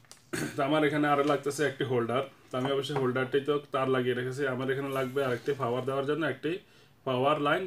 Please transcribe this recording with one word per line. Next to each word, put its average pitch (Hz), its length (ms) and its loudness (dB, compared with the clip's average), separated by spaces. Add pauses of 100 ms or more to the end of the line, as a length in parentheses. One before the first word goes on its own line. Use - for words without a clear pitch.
(560)
তো - 120 -6
আমার 151 200 4
এখানে 147 260 2
আরও 143 180 4
লাগতেছে 143 300 -2 (100)
একটি 139 200 -4
হোল্ডার। 120 320 2 (260)
তো - 100 -20
আমি 131 160 -2
অবশ্যই 135 260 -2
হোল্ডারটি 127 460 2
তো 147 60 4 (200)
তার 131 220 2
লাগিয়ে 123 240 2
রেখেছি। 127 220 -4 (120)
আমার 131 200 -4
এখানে 139 240 -4
লাগবে 131 300 -2
আরেকটি 123 240 -2 (100)
পাওয়ার 123 260 0
দেওয়ার 135 220 -2
জন্য 156 140 0 (100)
একটি 147 180 -4 (540)
পাওয়ার 135 320 2 (100)
লাইন 170 200 2